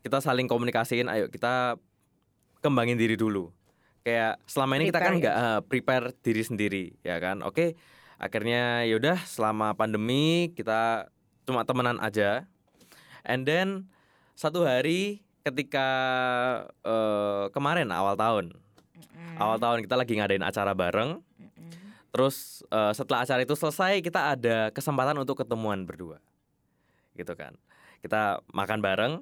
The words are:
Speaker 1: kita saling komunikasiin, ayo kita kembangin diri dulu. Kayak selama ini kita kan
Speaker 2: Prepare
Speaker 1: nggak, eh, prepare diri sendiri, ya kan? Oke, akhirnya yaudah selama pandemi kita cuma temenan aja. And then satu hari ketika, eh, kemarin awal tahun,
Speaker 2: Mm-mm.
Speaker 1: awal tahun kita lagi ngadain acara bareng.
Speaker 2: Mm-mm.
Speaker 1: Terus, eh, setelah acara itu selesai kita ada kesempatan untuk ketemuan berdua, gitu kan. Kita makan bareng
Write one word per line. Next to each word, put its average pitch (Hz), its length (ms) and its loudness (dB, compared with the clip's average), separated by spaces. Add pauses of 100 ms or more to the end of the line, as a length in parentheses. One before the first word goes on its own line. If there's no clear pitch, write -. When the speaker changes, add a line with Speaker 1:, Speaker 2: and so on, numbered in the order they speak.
Speaker 1:
kita 139 200 -2
saling 127 260 0
komunikasiin, 120 600 0
ayo 104 200 0
kita 123 460 -2 (840)
kembangin 123 360 2
diri 113 200 2
dulu. 101 360 -2 (500)
Kayak 117 440 0
selama 135 320 0
ini 156 100 2
kita 175 140 2
kan 180 120 2
Speaker 2:
Prepare 180 80 2
Speaker 1:
nggak, 113 160 2
eh, 113 280 2
prepare 127 420 0 (100)
diri 113 260 0
sendiri, 101 420 -2 (160)
ya 87 180 -4
kan? 92 220 -2
Oke, 165 340 -2 (420)
akhirnya 120 680 -2
yaudah 117 360 2
selama 107 540 -2
pandemi 131 760 0
kita 113 580 -2 (320)
cuma 123 200 -2
temenan 123 360 0
aja. 107 480 0 (760)
And 127 200 -2
then 190 480 -2 (420)
satu 165 300 -2
hari 165 600 0 (180)
ketika, 135 460 -2 (960)
eh, 104 680 0
kemarin 143 400 0
awal 95 240 2
tahun, 101 400 0 (380)
Speaker 2:
Mm-mm. - 460 -18
Speaker 1:
awal 110 200 2
tahun 117 240 2
kita 127 140 -2
lagi 120 180 0
ngadain 98 280 2
acara 98 300 0
bareng. 104 500 0 (100)
Speaker 2:
Mm-mm. - 380 -20 (400)
Speaker 1:
Terus, - 560 -2
eh, 107 240 2
setelah 120 320 0
acara 127 180 2
itu 127 140 0
selesai 185 460 0
kita 165 340 0
ada 117 220 0 (120)
kesempatan 135 480 0
untuk 135 220 -4
ketemuan 113 460 -2
berdua, 82 340 -14 (960)
gitu 87 220 -10
kan. 73 200 -16 (460)
Kita 107 480 0
makan 98 320 -2
bareng 101 420 0